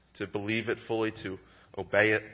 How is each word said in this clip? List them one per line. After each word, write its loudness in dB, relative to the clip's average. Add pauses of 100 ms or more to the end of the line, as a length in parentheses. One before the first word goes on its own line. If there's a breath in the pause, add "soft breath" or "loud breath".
(180)
to -4
believe -2
it 0 (100)
fully, 0 (100)
to -8 (400 soft breath)
obey 4
it. 2